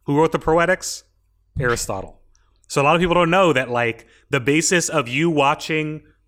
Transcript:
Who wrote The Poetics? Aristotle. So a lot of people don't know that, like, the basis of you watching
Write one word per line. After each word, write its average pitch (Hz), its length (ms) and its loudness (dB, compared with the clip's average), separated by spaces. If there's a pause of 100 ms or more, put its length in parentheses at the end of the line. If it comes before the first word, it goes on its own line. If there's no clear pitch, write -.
Who 143 120 0
wrote 160 140 2
The 160 80 -2
Poetics? 170 640 -2 (560)
Aristotle. 117 640 -4 (460)
So 147 140 0
a - 20 2
lot 151 120 4
of 170 40 2
people 170 160 2
don't 175 140 2
know 180 240 4
that, 127 160 -2
like, 117 380 -4 (220)
the 139 100 0
basis 160 500 0
of 143 180 -2
you 147 220 -2
watching 156 760 -2 (240)